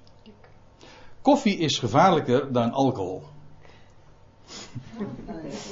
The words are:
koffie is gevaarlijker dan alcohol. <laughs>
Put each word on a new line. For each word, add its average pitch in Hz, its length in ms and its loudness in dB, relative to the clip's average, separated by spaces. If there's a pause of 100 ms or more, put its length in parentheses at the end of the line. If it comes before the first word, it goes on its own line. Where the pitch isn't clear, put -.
(1200)
koffie 214 340 4
is 156 220 0
gevaarlijker 135 760 4
dan 117 200 2
alcohol. 104 500 0 (1800)
<laughs> - 0 - (720)